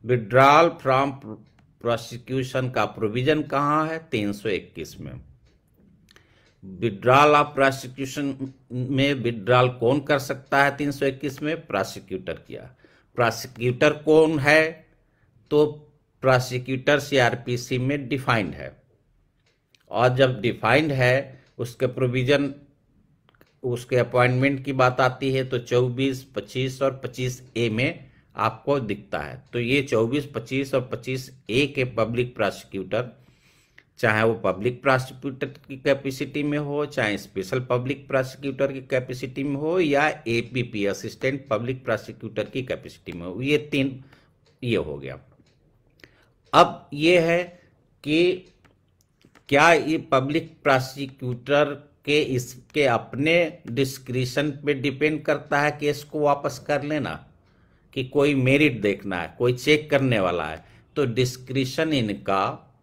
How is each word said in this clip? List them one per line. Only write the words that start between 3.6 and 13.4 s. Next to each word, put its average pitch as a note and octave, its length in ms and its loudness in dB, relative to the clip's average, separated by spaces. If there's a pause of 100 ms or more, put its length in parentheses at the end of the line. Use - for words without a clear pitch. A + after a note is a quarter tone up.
है? D#3+ 120 -6 (120)
तीन G#2 220 -2
सौ G#2+ 160 -6
इक्कीस - 500 -8
में। C2 220 -14 (1400)
Withdrawal A#2 720 4
of D3 240 2
prosecution C3+ 920 -2 (200)
में C3+ 420 0
विड्रॉल A#2+ 560 2
कौन B2 300 2
कर C#3 200 0
सकता C#3 440 0
है? C#3 140 2
तीन C#3+ 140 -2
सौ C#3 140 -4
इक्कीस C#3 380 -4
में D#3+ 240 -6
प्रोसिक्यूटर F#2+ 680 -6
किया। - 420 -16 (400)
प्रोसिक्यूटर B2 800 0